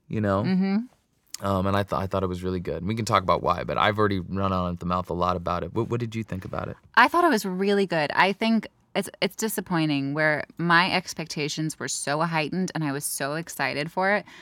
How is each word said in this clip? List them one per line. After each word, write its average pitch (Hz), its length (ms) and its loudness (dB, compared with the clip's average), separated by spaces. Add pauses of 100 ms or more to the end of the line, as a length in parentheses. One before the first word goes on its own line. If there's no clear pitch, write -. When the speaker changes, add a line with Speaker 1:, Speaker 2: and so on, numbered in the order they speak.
Speaker 1:
you 110 120 -2
know?" 101 220 2
Speaker 2:
Mm-hmm. 196 1040 -2
Speaker 1:
Um, 98 200 2
and 98 100 2
I 101 80 2
th-, 76 180 -2
I 95 60 -2
thought 95 160 0
it 92 40 -2
was 90 140 -6
really 92 180 -2
good. 80 180 -4
And 87 100 -6
we 110 80 -2
can 113 80 -4
talk 98 180 4
about 87 200 2
why, 73 200 2
but 64 160 -2
I've 104 220 2
already 101 200 2
run 95 320 -2
on 90 200 0
at 85 80 -8
the 87 60 -6
mouth 90 240 0
a 82 40 -4
lot 87 220 2
about 87 260 -2
it. 90 120 -8
What, 110 140 -2
what 120 120 -2
did 113 160 -6
you 110 80 -4
think 95 200 -8
about - 240 -6
it? - 80 -10 (200)
Speaker 2:
I 247 100 8
thought 339 180 2
it 330 60 6
was 226 160 2
really 196 400 2
good. 160 300 0
I 185 160 6
think 226 340 0 (300)
it's, 196 140 -2 (100)
it's 196 160 -2
disappointing 156 800 0
where 156 300 2 (140)
my 170 340 6
expectations 156 840 -4
were 120 100 -6
so 147 340 -2
heightened 165 520 -2
and 156 80 -2
I 147 100 0
was 143 120 -4
so 143 300 -4
excited 147 580 -4
for 190 200 2
it. 202 120 0 (180)